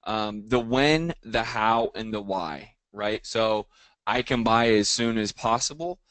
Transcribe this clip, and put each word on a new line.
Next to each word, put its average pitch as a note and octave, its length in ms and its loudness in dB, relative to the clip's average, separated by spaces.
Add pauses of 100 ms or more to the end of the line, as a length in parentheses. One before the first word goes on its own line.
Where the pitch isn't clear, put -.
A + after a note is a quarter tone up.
Um, G#2+ 440 -6
the B2 120 2
when, C#3+ 540 2 (100)
the A2+ 200 -2
how, A2+ 520 0
and A2 180 -8
the G#2+ 80 -4
why, F2+ 540 -8 (160)
right? G#2 340 -4
So A2 420 0 (400)
I A2+ 140 0
can B2 220 0
buy A2+ 260 4
as G#2+ 200 6
soon A#2 280 0
as G#2+ 140 -2
possible. D3 680 -4 (100)